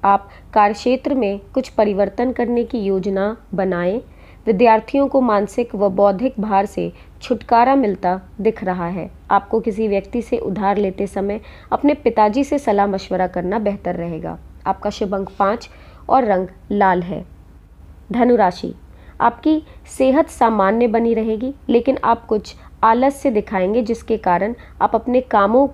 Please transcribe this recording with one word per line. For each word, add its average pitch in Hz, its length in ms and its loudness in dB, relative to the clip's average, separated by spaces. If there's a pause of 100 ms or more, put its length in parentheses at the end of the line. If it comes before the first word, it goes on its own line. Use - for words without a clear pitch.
आप 196 240 2 (260)
कार्यक्षेत्र 247 600 2
में 202 260 -2 (140)
कुछ 262 140 -2
परिवर्तन 208 640 0
करने 240 320 -2
की 233 140 -6
योजना 196 580 -2 (180)
बनाएं। 190 460 -2 (460)
विद्यार्थियों 220 600 4
को 269 120 2
मानसिक 226 540 -2
व 202 140 0
बौद्धिक 202 520 0
भार 196 260 0
से 175 260 -6 (300)
छुटकारा 240 520 2
मिलता 190 460 0 (200)
दिख 220 240 -2
रहा 180 220 -4
है। 175 240 -8 (200)
आपको 202 300 2
किसी 220 280 -2
व्यक्ति 202 340 -2
से 233 160 -4
उधार 196 380 -2
लेते 196 300 -2
समय 202 340 -4 (320)
अपने 294 220 2
पिताजी 220 500 2
से 294 140 -2
सलाह 202 280 0
मशवरा 190 400 -4
करना 180 320 -4
बेहतर 202 380 -4
रहेगा। 170 420 -8 (280)
आपका 196 240 -4
शुभ 202 240 -4
अंक 196 240 -6
पाँच 202 300 -2 (400)
और 262 160 2
रंग 185 240 0 (220)
लाल 190 320 2
है। 180 220 -8 (880)
धनु 247 240 4
राशि, 185 380 0 (460)
आपकी 311 420 0 (260)
सेहत 269 400 2
सामान्य 226 580 2
बनी 226 280 0
रहेगी, 220 400 -4 (140)
लेकिन 240 360 2
आप 175 220 0
कुछ - 280 -4 (300)
आलस्य 262 460 2
दिखाएंगे, 208 520 -2
जिसके 226 340 -4
कारण 196 380 0 (280)
आप 214 120 0
अपने 247 260 0
कामों 233 540 2